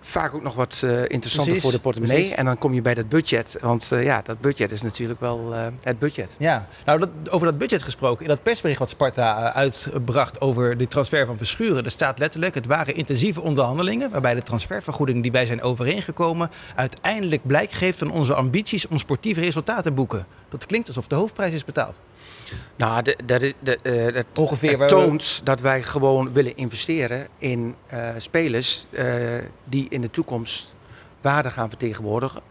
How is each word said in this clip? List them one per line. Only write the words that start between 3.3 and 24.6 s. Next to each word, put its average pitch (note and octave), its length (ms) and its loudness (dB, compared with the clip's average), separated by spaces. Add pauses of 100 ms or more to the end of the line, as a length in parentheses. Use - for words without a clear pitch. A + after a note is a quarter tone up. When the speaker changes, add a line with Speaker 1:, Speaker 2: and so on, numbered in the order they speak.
Speaker 1:
Want, A#2+ 320 0
eh, B2 120 2
ja, B2+ 200 2
dat A2+ 160 -8
budget B2 300 0
is A2 120 -4
natuurlijk A#2 380 -4
wel, A#2 340 -4
eh, A2+ 120 -4 (160)
het B2 160 -2
budget. B2+ 400 -4
Speaker 2:
Ja, C#3 280 0 (180)
nou, D3+ 140 4
dat, F3 100 0 (220)
over E3+ 160 2
dat D3 120 2
budget G3+ 240 0
gesproken. B2 400 -2
In D#3 60 -4
dat D3 140 2
persbericht G3 360 0
wat B2+ 120 -2
Sparta, A#2 480 2 (140)
eh, - 40 -2
uitbracht C3 840 0
over B2 380 2
de B2 100 0
transfer C#3 380 2
van A#2+ 100 -6
Verschuren. B2+ 480 0
Er A#2 60 -4
staat C3+ 280 0
letterlijk: D#3+ 360 -2
"Het A#2 120 -4
waren D3 280 0
intensieve D#3 460 0
onderhandelingen E3+ 720 0
waarbij B2+ 240 0
de A#2+ 80 -2
transfervergoeding B2+ 800 -2
die A#2+ 100 0
wij B2+ 140 2
zijn A#2 160 -4
overeengekomen E3 880 -2 (260)
uiteindelijk D#3+ 680 -2
blijk D3+ 260 2
geeft F3+ 260 0
van D#3 120 -2
onze C#3+ 240 2
ambities C3+ 540 0
om D#3 100 0
sportieve E3 420 -2
resultaten F3 420 0
te E3 100 0
boeken." A#2 340 -2 (220)
Dat - 180 -10
klinkt A3+ 220 -2
alsof B2 180 -6
de - 80 -2
hoofdprijs F#3+ 380 0
is D3+ 120 -6
betaald. - 360 -4 (760)
Speaker 1:
Nou, A#2 260 2
de, - 220 2
dat B2 180 2
is, C#3 180 0
de, B2+ 220 0
eh, A#2+ 320 2
dat, B2 100 0 (100)
Speaker 2:
Ongeveer D3 360 2